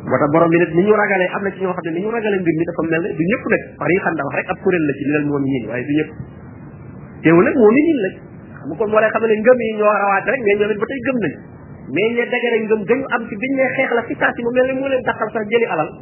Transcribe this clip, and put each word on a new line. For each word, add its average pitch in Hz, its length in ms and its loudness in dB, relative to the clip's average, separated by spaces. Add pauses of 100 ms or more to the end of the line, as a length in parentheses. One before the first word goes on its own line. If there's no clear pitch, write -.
Moo 135 160 0
tax 147 120 2
borom 165 200 4
bi 165 80 4
nit, 170 140 2
ni 175 100 4
ñu 208 80 0
ragalee, 196 400 0
am 196 120 -6
na 196 80 -2
ci 180 120 -14
ñoo 185 80 -2
xam 175 140 -6
ne 170 60 -6
ni 165 120 -4
ñu 214 80 -4
ragalee 214 280 -2
mbir 165 160 0
mi 160 120 0
dafa 170 160 -6
mel 160 200 0
ne 202 120 -4
du 156 80 -2
ñëpp 220 240 0
nag. 202 160 0 (160)
Fariqan 170 360 0
da 147 80 -4
wax 139 120 -6
rek, 185 160 -4
ab 180 80 -2
kuréel 180 240 0
la 143 100 0
ci 143 120 -6
minal 147 200 0
mu'minin, 135 400 -2
waaye 120 200 -6
du 147 100 -2
ñëpp. 151 140 0 (1120)
Teewul 170 200 8
nag 311 120 2
mu'minin 277 480 6
lañ. 185 100 -4 (340)
Xam - 200 -16
nga - 80 -8
kon 214 160 -2
moo 214 80 6
lay 220 120 4
xamal 220 200 0
ne 214 40 6
ngëm 240 240 4
yi 220 160 -2
ñoo 208 140 2
rawaate 196 380 2
rek, 247 160 -2
mais 202 120 4
ñoom 208 160 0
it - 80 -2
ba 220 80 -2
tey 277 120 -6
gëm 254 200 -2
nañ. 156 140 -2 (520)
Mais 185 260 0
ña 240 160 0
dëgëre 233 320 0
ngëm 220 240 0
gëñu 254 240 0
am 240 160 -2
ci - 120 -10
biñ 262 200 -4
ne 262 160 2
xeex 262 200 0
la 233 120 0
ci 294 120 -6
saa 269 160 0
si, 240 120 -6
mu 233 80 -2
mel 254 160 4
ne 269 80 -2
moo 269 120 -4
leen 254 160 0
dàqal 226 280 -2
sax 220 160 -4
jëli 233 180 2
alal. 165 240 -2 (120)